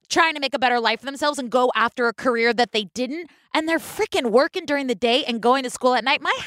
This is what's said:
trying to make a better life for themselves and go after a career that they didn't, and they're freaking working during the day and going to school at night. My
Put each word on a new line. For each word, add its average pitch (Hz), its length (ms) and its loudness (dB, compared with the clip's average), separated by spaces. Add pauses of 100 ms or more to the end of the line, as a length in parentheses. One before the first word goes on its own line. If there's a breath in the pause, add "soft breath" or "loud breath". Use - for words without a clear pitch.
trying 320 260 2
to 294 60 -8
make 269 140 -4
a 277 40 -2
better 240 220 2
life 226 200 0
for 240 60 -12
themselves 285 320 -2
and 247 120 -6
go 254 240 2
after 233 340 0
a 226 40 -2
career 233 400 0
that 233 200 0
they 214 120 -2
didn't, 262 460 -8 (240 soft breath)
and 320 140 0
they're 330 100 0
freaking 330 520 -2
working 311 360 2
during 285 220 -2
the 247 60 0
day 240 300 0
and 233 160 -6
going 247 220 2
to 247 80 -6
school 247 240 0
at 226 100 0
night. 269 160 0
My 359 160 -2 (100)